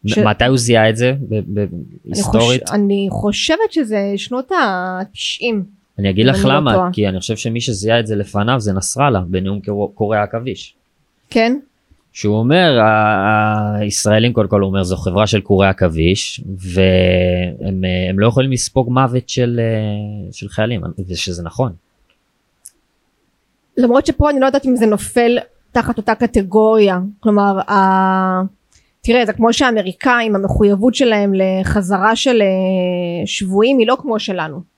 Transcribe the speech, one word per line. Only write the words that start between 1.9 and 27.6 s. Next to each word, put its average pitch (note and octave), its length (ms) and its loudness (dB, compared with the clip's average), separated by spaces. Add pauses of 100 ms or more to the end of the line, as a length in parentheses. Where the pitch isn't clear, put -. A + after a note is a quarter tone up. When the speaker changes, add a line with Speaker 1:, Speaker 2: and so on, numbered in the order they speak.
Speaker 2:
חוש-, - 40 -4
Speaker 1:
היסטורית? A#2+ 540 0
Speaker 2:
אני G3+ 380 0
חושבת D#4+ 640 -2
שזה G#3+ 440 -2
שנות B3 360 -8 (100)
התשעים. F#3+ 1000 -4 (360)
Speaker 1:
אני G2 100 0
אגיד G#2+ 180 2
Speaker 2:
אם C3+ 60 4
Speaker 1:
לך - 60 0
Speaker 2:
אני C3 100 2
לא C3+ 60 2
Speaker 1:
למה, C#3+ 180 2
Speaker 2:
טועה. F3+ 200 2
Speaker 1:
כי G#2 140 0
אני F#2+ 120 -4
חושב G#2+ 160 -4
שמי A#2 260 -4
שזיהה A2+ 380 0
את G#2+ 80 -2
זה A2 80 -2
לפניו G#2 440 -2
זה G2+ 140 -2
נסראללה, A#2 540 0
בנאום F#2+ 340 -2
קור-, G2+ 340 -4
קורי G#2+ 220 0
העכביש. A2 580 -6 (540)
Speaker 2:
כן? A#3 280 0 (560)
Speaker 1:
שהוא G#2+ 260 0
אומר, D3 400 4
ה-, G#2+ 1000 2
הישראלים, G#2+ 540 0
קודם G#2+ 140 0
כל G2+ 140 2
הוא G2 60 0
אומר, F#2+ 160 0
"זו F2 140 -2
חברה F#2 300 0
של G#2 140 0
קורי G2 260 4
עכביש", F2 720 0 (160)
והם, F#2 1300 0
אה, F#2 240 -2
הם F#2+ 100 -2
לא A2 80 4
יכולים C3 240 0
לספוג B2 380 -2
מוות B2+ 400 0
של, A#2+ 340 -2
אה, G#2 680 -4
של - 180 -14
חיילים, A2 320 -4 (280)
ושזה F2 340 -8
נכון. A2+ 280 -4 (2000)
Speaker 2:
למרות B3 280 2
שפה D4 240 2
אני C#4+ 100 0
לא C4 60 2
יודעת C#4 200 0
אם B3+ 100 2
זה A3+ 100 2
נופל A#3 520 2 (340)
תחת A#3 260 -2
אותה A3 180 -2
קטגוריה, G#3+ 840 2 (200)
כלומר, G3+ 520 2